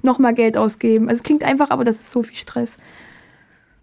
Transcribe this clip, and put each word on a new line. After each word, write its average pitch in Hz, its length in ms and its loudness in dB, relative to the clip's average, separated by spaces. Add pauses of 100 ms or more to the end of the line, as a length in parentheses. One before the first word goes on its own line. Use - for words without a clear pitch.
nochmal 254 320 2
Geld 226 240 2
ausgeben. 220 540 0
Also 233 80 0
es 233 60 -10
klingt 302 200 0
einfach, 277 240 2
aber 254 160 0
das 226 160 0
ist - 100 -10
so 240 120 -2
viel - 160 -10
Stress. - 400 -8 (1040)